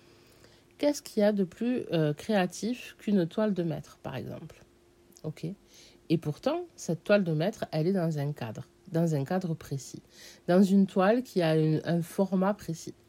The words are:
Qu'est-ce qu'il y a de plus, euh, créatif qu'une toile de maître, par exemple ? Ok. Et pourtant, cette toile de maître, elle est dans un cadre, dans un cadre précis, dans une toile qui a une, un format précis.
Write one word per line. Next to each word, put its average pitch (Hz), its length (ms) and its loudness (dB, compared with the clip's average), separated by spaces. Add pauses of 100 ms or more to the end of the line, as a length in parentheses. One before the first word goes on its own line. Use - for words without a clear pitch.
(800)
Qu'est-ce 294 240 0
qu'il - 180 -4
y 202 40 6
a 208 80 4
de 202 120 0
plus, 233 380 -4 (100)
euh, 156 220 2
créatif 202 840 -4
qu'une 202 280 2
toile 214 260 -2
de 180 100 -2
maître, 151 400 -6
par 143 140 -10
exemple ? - 480 -14 (580)
Ok. 156 220 -10 (640)
Et 165 80 4
pourtant, 262 480 -4 (120)
cette - 280 -6
toile 208 200 4
de 165 80 -2
maître, 156 400 -2
elle 156 160 0
est 190 40 0
dans 165 260 -2
un 143 140 -2
cadre, 117 360 -10 (240)
dans 165 240 2
un 139 80 -2
cadre 180 300 -4
précis, - 480 -12 (440)
dans 180 160 6
une 196 240 6
toile 208 380 2
qui 185 180 -2
a 160 140 4
une, 156 280 4
un 170 160 0
format 190 540 0
précis. - 400 -10 (140)